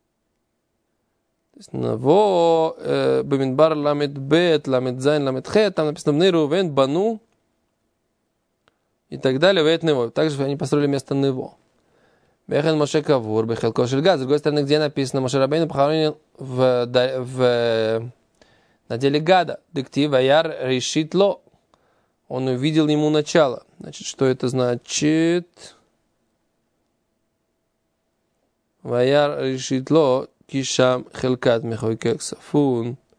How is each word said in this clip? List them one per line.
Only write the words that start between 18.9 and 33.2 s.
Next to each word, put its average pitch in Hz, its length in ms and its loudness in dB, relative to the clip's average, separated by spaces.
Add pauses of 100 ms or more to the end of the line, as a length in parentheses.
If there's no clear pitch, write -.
деле 139 220 2
Гада». 170 400 0 (120)
Дектив 143 380 -2
ваяр 143 520 2
решит 131 520 -2
ло. 190 260 2 (880)
Он 131 200 -4
увидел 151 400 0
ему 151 220 0
начало. 151 540 0 (140)
Значит, - 280 -18
что - 180 -4
это 131 240 0
значит? 151 1300 -2 (3000)
Ваяр 135 640 0
решит 131 460 -4
ло, 139 380 2 (180)
кишам 127 680 0
хелкат 123 480 0
мехойкек 113 580 -4
сафун. 131 760 -2 (220)